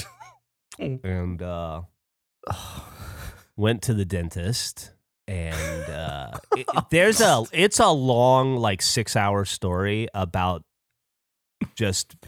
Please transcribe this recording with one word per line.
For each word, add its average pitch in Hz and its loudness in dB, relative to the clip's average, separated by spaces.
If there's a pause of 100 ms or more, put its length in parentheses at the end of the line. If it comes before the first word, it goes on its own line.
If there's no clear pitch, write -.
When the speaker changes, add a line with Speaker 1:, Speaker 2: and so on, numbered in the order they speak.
(380)
Speaker 1:
<laughs> - -20
Speaker 2:
and, 92 -4
uh, 85 -6 (1700)
went 107 0
to 120 0
the 98 0
dentist. 87 -4 (360)
And, 80 -6
uh, 71 -8 (260)
it, - -8
it, - 0
there's 202 6
a, 139 4
it's 180 4
a 214 8
long, 131 4
like, 104 0
six-hour 101 0
story 101 -2
about 90 -2 (1120)
just - -2 (120)